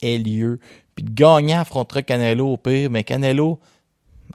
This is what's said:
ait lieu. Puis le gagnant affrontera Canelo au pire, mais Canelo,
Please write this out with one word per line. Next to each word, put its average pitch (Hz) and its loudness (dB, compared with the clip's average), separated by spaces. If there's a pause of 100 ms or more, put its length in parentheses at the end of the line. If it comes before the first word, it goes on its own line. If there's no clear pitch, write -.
ait 117 0
lieu. 113 -2 (340)
Puis - -10
le 113 -8
gagnant 151 4
affrontera 135 -4
Canelo 123 0
au 127 -4
pire, 135 -2
mais 113 -2
Canelo, 135 -2 (760)